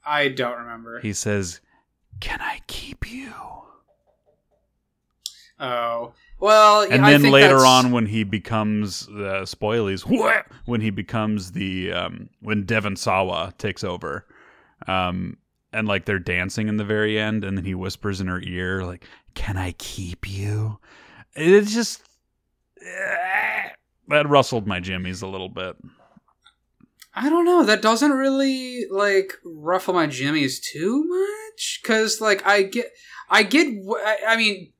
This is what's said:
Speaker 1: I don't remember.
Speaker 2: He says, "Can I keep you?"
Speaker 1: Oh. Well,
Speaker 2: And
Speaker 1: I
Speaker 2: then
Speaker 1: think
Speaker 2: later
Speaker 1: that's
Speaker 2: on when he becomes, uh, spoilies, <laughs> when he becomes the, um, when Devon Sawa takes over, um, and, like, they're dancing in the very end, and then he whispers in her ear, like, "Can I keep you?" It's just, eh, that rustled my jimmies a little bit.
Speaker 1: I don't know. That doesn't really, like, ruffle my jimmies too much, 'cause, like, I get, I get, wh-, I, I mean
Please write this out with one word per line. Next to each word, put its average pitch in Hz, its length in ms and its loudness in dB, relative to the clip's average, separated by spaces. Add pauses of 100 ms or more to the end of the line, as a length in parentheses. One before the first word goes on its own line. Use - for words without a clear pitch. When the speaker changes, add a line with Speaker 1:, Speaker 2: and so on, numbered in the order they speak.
Speaker 1:
I 147 240 0
don't 123 300 -4
remember. 117 420 -14
Speaker 2:
He 107 120 -4
says, 98 480 -4 (600)
"Can - 200 -6
I - 260 -8
keep - 440 -12
you?" 254 220 -14 (2250)
Speaker 1:
Oh. 120 560 -4 (240)
Well, 214 520 8
Speaker 2:
And 127 140 6
Speaker 1:
I 143 80 8
Speaker 2:
then 147 100 4
Speaker 1:
think 139 120 6
Speaker 2:
later 139 140 10 (100)
Speaker 1:
that's 131 60 8
Speaker 2:
on 127 280 8
when 117 140 2
he 107 180 0
becomes, 104 840 -4
uh, 98 360 -6
spoilies, 104 580 -2 (520)
<laughs> - 100 -20
when 120 160 -2
he 110 100 -2
becomes 104 600 -4
the, 92 400 -6
um, 87 380 -8 (100)
when 104 240 -2
Devon 104 320 -2
Sawa 92 640 -2
takes - 260 -6
over, 87 420 -8 (600)
um, 92 480 -4 (360)
and, 110 140 -4
like, 101 200 -2
they're 101 120 0
dancing 92 500 -4
in 107 100 -2
the 107 60 -2
very 107 340 0
end, 107 260 -2
and 98 140 -4
then 85 80 -6
he 92 80 -4
whispers 95 480 -6
in 95 40 -4
her 90 140 -4
ear, 92 440 -4
like, 87 200 -12 (300)
"Can 101 240 -6
I 90 140 -6
keep - 560 -12
you?" 104 520 -4 (540)
It's 202 400 4
just, - 280 -4 (840)
eh, 190 840 -4 (400)
that 147 200 2
rustled 131 380 4
my 92 140 -2
jimmies 92 420 -6
a 95 60 -10
little 95 220 -8
bit. 92 260 -10 (1400)
Speaker 1:
I 226 140 -2
don't 339 160 4
know. 349 200 6
That 208 180 4
doesn't 226 300 4
really, 262 760 0
like, 196 440 2 (100)
ruffle 170 500 -2
my 165 120 2
jimmies 139 520 -2
too 214 460 -2
much, 403 800 -6
'cause, 220 360 0
like, 208 260 0
I 202 160 4
get, 226 280 -4 (380)
I 208 140 4
get, 262 240 2 (180)
wh-, 214 200 -6
I, 214 120 0 (140)
I 226 60 4
mean 202 440 -2